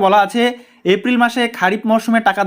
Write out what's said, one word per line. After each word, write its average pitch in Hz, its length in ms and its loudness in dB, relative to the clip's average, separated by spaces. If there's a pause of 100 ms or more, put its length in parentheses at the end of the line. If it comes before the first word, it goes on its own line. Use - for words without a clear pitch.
বলা 196 180 4
আছে 233 180 -2 (520)
এপ্রিল 247 280 -2
মাসে 240 200 0 (160)
খারিফ 190 320 -2
মরশুমে 226 380 0
টাকা 196 180 0